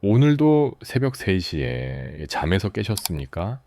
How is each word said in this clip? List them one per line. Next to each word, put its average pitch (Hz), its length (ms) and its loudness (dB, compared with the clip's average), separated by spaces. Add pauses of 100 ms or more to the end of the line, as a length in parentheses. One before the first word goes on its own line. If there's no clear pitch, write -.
오늘도 147 760 4
새벽 131 340 -2
세 95 220 0
시에 65 880 -6
잠에서 95 420 0
깨셨습니까? 98 960 -6